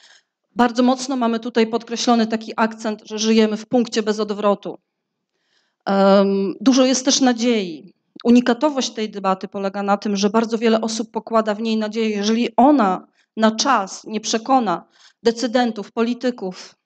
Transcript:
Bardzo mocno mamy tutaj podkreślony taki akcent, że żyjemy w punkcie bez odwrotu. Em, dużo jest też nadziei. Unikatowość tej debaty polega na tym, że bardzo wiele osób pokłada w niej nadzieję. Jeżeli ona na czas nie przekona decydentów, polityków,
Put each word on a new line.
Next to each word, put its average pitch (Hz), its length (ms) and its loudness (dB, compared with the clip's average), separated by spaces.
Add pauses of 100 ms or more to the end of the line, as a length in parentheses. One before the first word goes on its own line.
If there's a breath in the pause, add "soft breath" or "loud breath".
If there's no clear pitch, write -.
(560 soft breath)
Bardzo 240 280 2
mocno 254 320 0
mamy 226 240 -2
tutaj 233 280 -2
podkreślony 226 600 0
taki 220 280 -6
akcent, 220 500 -4
że 214 140 -10
żyjemy 220 380 2
w 220 100 -14
punkcie 233 360 0
bez 214 160 -2
odwrotu. 202 600 -2 (1040)
Em, 196 760 4
dużo 254 240 4
jest 254 200 0
też 269 160 2
nadziei. 220 720 0 (300)
Unikatowość 247 640 2
tej 214 200 -6
debaty 190 380 -4
polega 196 360 -6
na 202 140 0
tym, 202 180 -2
że 202 140 2
bardzo 226 280 0
wiele 220 240 2
osób 220 300 -6
pokłada 214 440 -2
w 208 60 -10
niej 226 160 -2
nadzieję. 220 320 -2
Jeżeli 214 460 -2
ona 240 520 4 (300)
na 220 140 2
czas 220 520 -2
nie 214 180 -8
przekona 220 640 -2 (380 soft breath)
decydentów, 226 680 -2
polityków, 240 840 -6 (100)